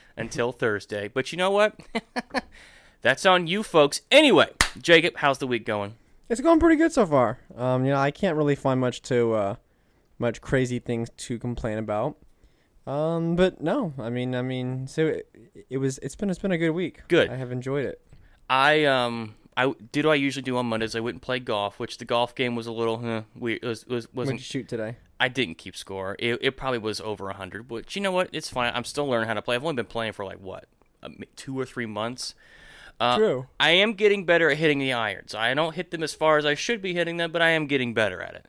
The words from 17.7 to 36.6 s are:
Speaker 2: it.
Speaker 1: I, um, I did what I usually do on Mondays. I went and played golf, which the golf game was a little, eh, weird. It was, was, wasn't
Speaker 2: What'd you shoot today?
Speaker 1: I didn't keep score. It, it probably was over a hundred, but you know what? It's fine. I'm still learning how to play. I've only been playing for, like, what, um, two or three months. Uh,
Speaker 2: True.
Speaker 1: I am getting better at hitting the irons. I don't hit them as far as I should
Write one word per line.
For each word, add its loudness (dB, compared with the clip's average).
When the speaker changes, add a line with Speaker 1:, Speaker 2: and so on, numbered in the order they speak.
Speaker 2:
it. -8
Speaker 1:
I, 6
um, 0
I 2
did 2
what 6
I 4
usually -2
do -4
on -2
Mondays. -4
I -4
went -4
and -18
played -4
golf, -2
which -10
the -16
golf 0
game -2
was -6
a -8
little, -2
eh, -4
weird. -4
It -8
was, -8
was, -6
wasn't -4
Speaker 2:
What'd -12
you -8
shoot -10
today? -6
Speaker 1:
I 2
didn't -4
keep -16
score. -8
It, -2
it 0
probably -4
was -6
over -8
a -8
hundred, -12
but -12
you -6
know 0
what? 0
It's -8
fine. -2
I'm -4
still -4
learning 0
how -2
to -4
play. -2
I've -4
only -2
been -4
playing -6
for, -8
like, -10
what, -14
um, -14
two -10
or -4
three -8
months. -8
Uh, 4
Speaker 2:
True. 0
Speaker 1:
I 6
am 4
getting 2
better 4
at 2
hitting 4
the -2
irons. -4
I 0
don't -2
hit -10
them -6
as -4
far 4
as 2
I 2
should -4